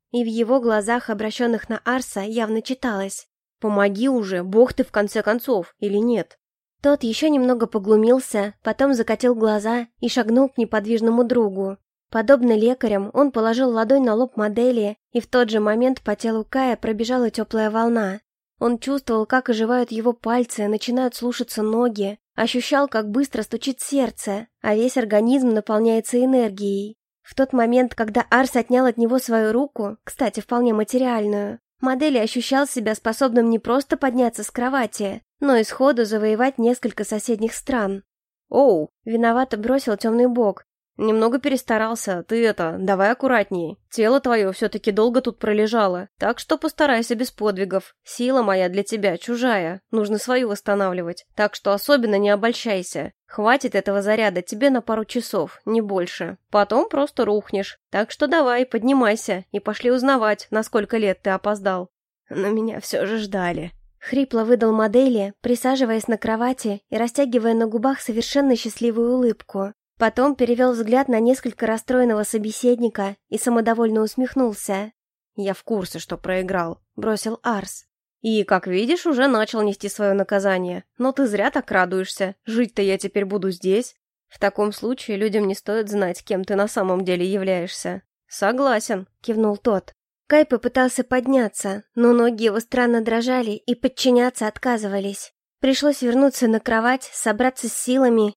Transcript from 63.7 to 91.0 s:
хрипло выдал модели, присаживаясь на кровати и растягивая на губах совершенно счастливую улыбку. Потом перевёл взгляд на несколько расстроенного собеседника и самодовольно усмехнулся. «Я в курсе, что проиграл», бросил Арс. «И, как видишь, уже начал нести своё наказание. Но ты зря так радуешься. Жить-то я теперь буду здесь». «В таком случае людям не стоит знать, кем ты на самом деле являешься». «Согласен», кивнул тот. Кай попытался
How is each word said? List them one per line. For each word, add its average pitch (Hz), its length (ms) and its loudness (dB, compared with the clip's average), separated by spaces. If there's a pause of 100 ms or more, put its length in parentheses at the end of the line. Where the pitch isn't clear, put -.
хрипло 254 420 -2
выдал 226 300 4
модели, 220 600 2 (100)
присаживаясь 240 640 0
на 220 100 0
кровати 220 720 -4
и 220 100 -4
растягивая 233 560 0
на 226 120 2
губах 220 340 -2
совершенно 247 560 0
счастливую 233 580 -2
улыбку. 214 600 -2 (240)
Потом 247 380 2
перевёл 247 360 2
взгляд 233 360 0
на 226 100 2
несколько 240 480 0
расстроенного 220 560 0
собеседника 214 920 -2 (120)
и - 80 -6
самодовольно 226 640 0
усмехнулся. 214 920 -4 (420)
«Я 196 200 -4
в - 100 -14
курсе, 185 340 -6
что 170 180 -10
проиграл», 185 640 -4 (140)
бросил 220 480 -4
Арс. 202 420 -6 (360)
«И, 220 240 0
как 185 240 0
видишь, 233 380 0
уже 269 200 2
начал 220 360 0
нести 202 260 -4
своё 202 260 0
наказание. 190 680 -2 (140)
Но 254 120 0
ты 269 160 0
зря 208 240 0
так 277 200 -4
радуешься. 185 640 -2 (100)
Жить-то 226 340 -2
я 196 160 2
теперь 202 280 -4
буду 190 260 -4
здесь». 190 460 -2 (320)
«В - 100 -20
таком 208 340 0
случае 226 440 -6
людям 208 320 0
не 190 60 -2
стоит 208 340 -4
знать, 196 340 -4
кем 190 220 -4
ты 202 100 -4
на 202 140 0
самом 185 360 -2
деле 180 220 0
являешься». 185 760 -4 (260)
«Согласен», 226 800 -2 (140)
кивнул 214 340 0
тот. 202 380 -2 (340)
Кай 302 160 6
попытался 254 580 0